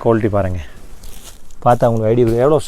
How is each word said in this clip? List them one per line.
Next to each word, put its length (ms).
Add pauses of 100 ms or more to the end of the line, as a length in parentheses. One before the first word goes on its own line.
குவாலிட்டி 320
பாருங்க. 240 (1040)
பார்த்தா 260
உங்களுக்கு 220
ஐடியா 140
வரும். 180
எவ்வளோ 240